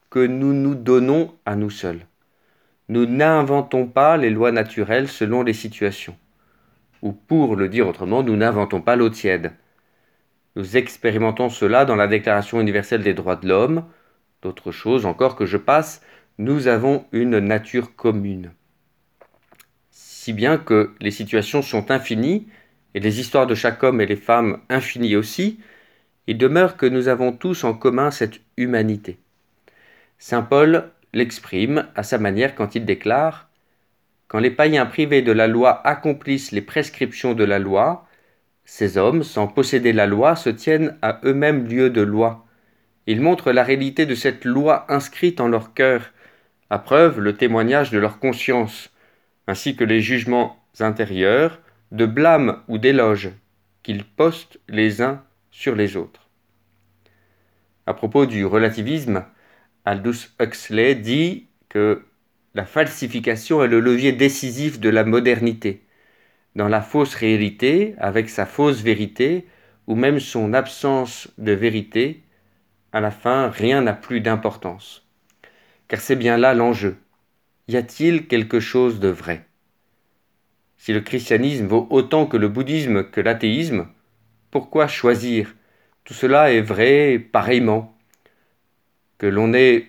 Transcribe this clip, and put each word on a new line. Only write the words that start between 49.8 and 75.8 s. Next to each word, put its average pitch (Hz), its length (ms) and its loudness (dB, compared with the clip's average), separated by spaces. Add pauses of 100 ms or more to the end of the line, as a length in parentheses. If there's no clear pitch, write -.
les 110 160 2
jugements 120 640 -2 (160)
intérieurs, 107 800 0 (320)
de 113 160 0
blâme 143 600 2
ou 113 120 -6
d'éloge, 110 500 2 (540)
qu'ils 101 200 -6
postent - 640 -2
les 107 360 0
uns 139 200 -4 (280)
sur 123 240 -4
les 101 200 -2
autres. » - 320 -12 (1600)
À 95 80 -6
propos 135 320 0
du 107 180 -4
relativisme, 110 800 -2 (640)
Aldous 101 440 -4 (120)
Huxley 113 540 0
dit 135 500 -4 (240)
que 104 340 0 (520)
la 101 100 -6
falsification 123 1000 -2
est 123 40 2
le 117 120 4
levier 123 320 2
décisif 135 680 -2
de 110 100 0
la 110 140 2
modernité. 113 800 0 (720)
Dans 104 120 -2
la 104 140 0
fausse 139 320 -2
réalité, 113 840 0
avec 110 300 -2
sa 98 180 -6
fausse 143 340 0
vérité, 117 640 -2 (400)
ou 110 80 -6
même 135 260 2
son 113 360 -4
absence 131 800 -4
de 107 140 -2
vérité, 110 720 -2 (720)
à 110 60 -2
la 107 120 -2
fin, 127 380 -2
rien 123 340 0
n'a 110 100 0
plus 113 280 -6
d'importance. 107 840 -6 (800)